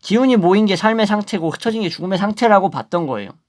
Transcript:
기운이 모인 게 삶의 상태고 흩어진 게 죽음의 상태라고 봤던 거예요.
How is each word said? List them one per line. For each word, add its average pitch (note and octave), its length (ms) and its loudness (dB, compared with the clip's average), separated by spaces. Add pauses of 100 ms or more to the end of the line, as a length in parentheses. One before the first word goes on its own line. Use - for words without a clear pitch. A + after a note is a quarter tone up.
기운이 B3 360 2
모인 G3 300 4
게 F#3+ 100 0
삶의 A3 300 0
상태고 G#3 440 -2
흩어진 A3+ 320 -6
게 F3+ 60 -4
죽음의 F3+ 300 -4
상태라고 G#3 520 2
봤던 C#3+ 360 -6
거예요. G#2 240 -8 (180)